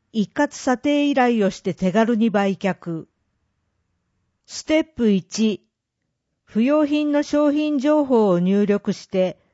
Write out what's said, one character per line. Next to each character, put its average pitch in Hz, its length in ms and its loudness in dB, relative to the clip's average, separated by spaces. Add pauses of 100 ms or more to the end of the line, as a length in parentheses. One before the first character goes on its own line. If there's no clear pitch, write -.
(120)
一 208 200 -4
括 285 200 -2
査 247 260 -4
定 285 320 0
依 285 40 0
頼 240 320 2
を 185 40 0
し - 100 -14
て 185 140 -4
手 185 180 -2
軽 226 240 2
に 226 140 2
売 196 260 0
却。 170 500 -6 (1400)
ス - 180 -16
テ 311 160 2
ッ 320 40 0
プ 240 260 0
一、 202 520 -2 (800)
不 - 200 -4
用 294 240 2
品 294 260 -2
の 294 100 0
商 294 300 0
品 302 260 -2
情 294 280 0
報 233 220 2
を 180 100 2
入 190 260 2
力 202 300 -2
し - 120 -18
て 185 320 -2 (160)